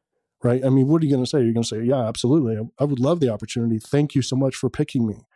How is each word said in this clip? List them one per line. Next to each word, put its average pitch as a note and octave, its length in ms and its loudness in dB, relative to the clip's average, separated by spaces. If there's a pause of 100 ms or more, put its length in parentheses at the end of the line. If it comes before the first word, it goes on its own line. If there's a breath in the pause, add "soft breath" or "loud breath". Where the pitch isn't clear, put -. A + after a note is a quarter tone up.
(420)
Right? B2+ 240 2
I C3 40 2
mean, C3 180 4
what D#3+ 140 4
are D#3+ 40 2
you C#3 80 2
gonna B2+ 140 0
say? C#3 160 0
You're A2+ 100 2
gonna A#2 120 0
say, A2 180 -6
"Yeah, B2 240 0
absolutely. A#2+ 500 0
I, A2+ 260 -6
I - 20 2
would C#3+ 140 -2
love D3+ 200 2
the C3+ 100 2
opportunity. A2+ 480 -2
Thank D3 380 -2
you C3+ 60 4
so B2+ 160 -4
much C3+ 180 0
for B2+ 140 -4
picking C3 360 -2
me." G#2+ 200 -8 (100)